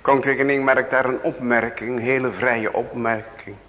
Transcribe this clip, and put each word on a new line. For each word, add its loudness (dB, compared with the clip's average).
Koning 4
Rekening 2
maakt 2
daar 2
een -2
opmerking, -2
een -2
hele 0
vrije 0
opmerking. -4